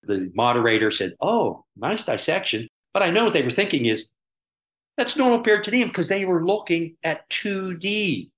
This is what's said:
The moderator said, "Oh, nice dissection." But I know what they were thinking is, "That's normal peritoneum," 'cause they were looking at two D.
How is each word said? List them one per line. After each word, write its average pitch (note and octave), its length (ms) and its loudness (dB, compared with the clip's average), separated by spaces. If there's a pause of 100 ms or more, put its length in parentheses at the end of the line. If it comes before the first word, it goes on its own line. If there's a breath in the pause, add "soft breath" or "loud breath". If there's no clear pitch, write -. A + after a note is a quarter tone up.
The F#2+ 300 -2
moderator A2+ 560 2
said, F#2 300 -4
"Oh, F3 440 0 (120)
nice D3+ 280 -4
dissection." A#2 640 -2 (240)
But - 100 2
I F3 80 2
know G#3+ 140 2
what G3+ 80 2
they D3+ 100 2
were B2 80 0
thinking D3+ 360 0
is, G#2+ 240 0 (880)
"That's B3+ 200 -2
normal B3 240 4
peritoneum," G#3+ 500 2
'cause F3 180 -2
they G3 160 0
were F3 200 0
looking E3+ 580 -2
at D#3+ 280 -6
two F#3+ 460 -4
D. F#3+ 600 -4